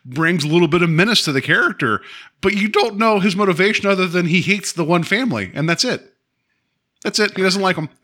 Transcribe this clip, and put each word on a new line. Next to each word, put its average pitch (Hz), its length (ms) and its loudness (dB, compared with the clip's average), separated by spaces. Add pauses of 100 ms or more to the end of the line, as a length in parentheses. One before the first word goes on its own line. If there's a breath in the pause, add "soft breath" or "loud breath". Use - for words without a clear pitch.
brings 156 400 0
a 151 40 -2
little 170 200 4
bit 170 140 2
of 170 80 2
menace 190 340 2
to 151 80 -2
the 135 100 2
character, 160 580 0 (400 loud breath)
but 196 140 0
you 208 140 0
don't 208 280 0
know 214 220 2
his 185 160 0
motivation 196 540 0
other 185 180 0
than 175 200 -2
he 170 160 2
hates 196 300 -2
the 170 120 -4
one 170 180 2
family, 156 520 -2
and 151 140 -2
that's 170 160 0
it. - 280 -4 (920)
That's - 180 -4
it. 208 160 0
He 185 60 0
doesn't 190 200 0
like 185 160 0
'em. 156 100 -6 (160)